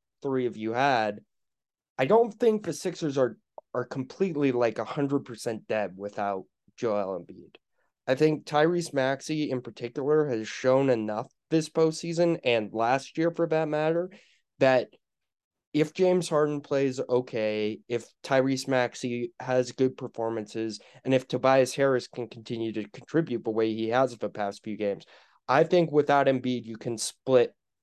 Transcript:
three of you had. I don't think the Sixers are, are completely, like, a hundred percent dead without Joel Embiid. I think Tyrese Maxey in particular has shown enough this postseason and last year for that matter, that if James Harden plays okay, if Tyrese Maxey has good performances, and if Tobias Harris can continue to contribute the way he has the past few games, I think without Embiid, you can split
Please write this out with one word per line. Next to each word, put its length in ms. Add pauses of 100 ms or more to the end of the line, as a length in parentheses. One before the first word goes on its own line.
(220)
three 240
of 120
you 160
had. 460 (800)
I 80
don't 260
think 320
the 80
Sixers 460
are, 200 (360)
are 100
completely, 720
like, 260
a 60
hundred 400
percent 420
dead 300
without 480 (320)
Joel 420
Embiid. 360 (520)
I 80
think 300
Tyrese 480
Maxey 580
in 100
particular 680
has 180
shown 420
enough 400 (220)
this 180
postseason 760
and 280
last 440
year 140
for 160
that 200
matter, 420 (500)
that 280 (840)
if 220
James 340
Harden 340
plays 380
okay, 880
if 180 (180)
Tyrese 440
Maxey 720
has 320
good 240
performances, 840 (260)
and 80
if 140
Tobias 480
Harris 320
can 200
continue 460
to 160
contribute 540
the 80
way 240
he 140
has 280
the 120
past 340
few 140
games, 280 (420)
I 180
think 260
without 340
Embiid, 400
you 120
can 200
split 560 (300)